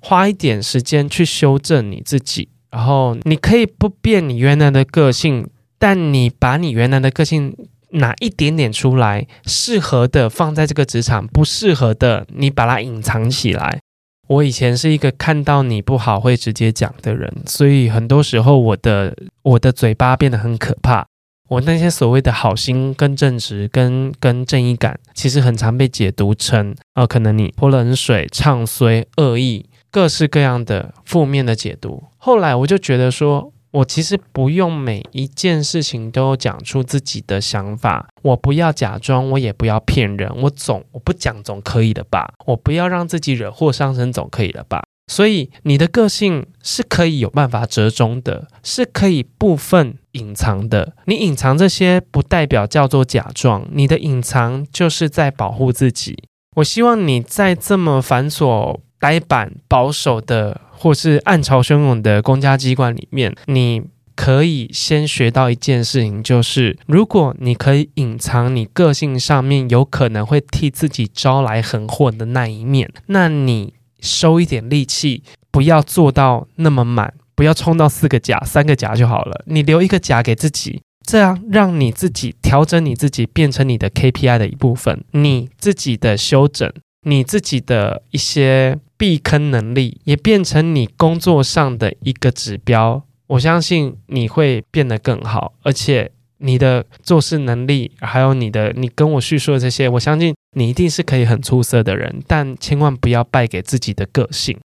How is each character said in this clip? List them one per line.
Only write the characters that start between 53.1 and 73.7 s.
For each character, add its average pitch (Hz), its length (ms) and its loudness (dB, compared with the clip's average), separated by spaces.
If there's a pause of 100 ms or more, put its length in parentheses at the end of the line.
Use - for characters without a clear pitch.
装， 110 380 0
你 139 120 2
的 156 140 2
隐 131 220 -2
藏 127 500 -2
就 175 180 0
是 156 200 -2
在 147 200 0
保 110 220 -6
护 123 220 0
自 127 180 2
己。 - 320 -12 (320)
我 156 80 2
希 226 200 0
望 226 220 2
你 127 160 0
在 185 320 0
这 196 240 0
么 151 240 2
繁 131 280 0
琐、 120 500 -2 (180)
呆 156 220 2
板、 123 320 -2 (160)
保 135 240 2
守 120 300 -2
的 107 400 -2 (100)
或 160 220 2
是 147 320 2
暗 170 180 2
潮 131 180 2
汹 147 200 2
涌 127 200 2
的 107 200 2
公 135 180 2
家 135 160 2
机 131 180 0
关 123 220 -2
里 - 160 -12
面， 131 240 -2 (120)
你 123 360 0 (320)
可 135 300 2
以 143 260 -4
先 151 340 -2
学 131 240 0
到 127 200 2
一 120 60 0
件 123 280 0
事 123 180 -2
情， 107 220 -4
就 120 180 4
是 117 460 0
如 180 180 4
果 160 360 0
你 123 120 0
可 135 220 2
以 147 200 0
隐 117 220 -4
藏 123 380 0
你 113 80 -2
个 160 300 2
性 135 260 -2
上 135 240 0
面 135 260 0
有 120 140 4
可 135 240 0
能 107 180 -2
会 147 140 2
替 - 320 -2
自 - 160 -2
己 127 260 -2
招 135 280 0
来 113 200 -2
横 107 240 -4
祸 127 240 0
的 110 180 -6
那 120 200 -2
一 110 160 -10
面， 131 260 0 (180)
那 190 200 2
你 131 460 -2 (260)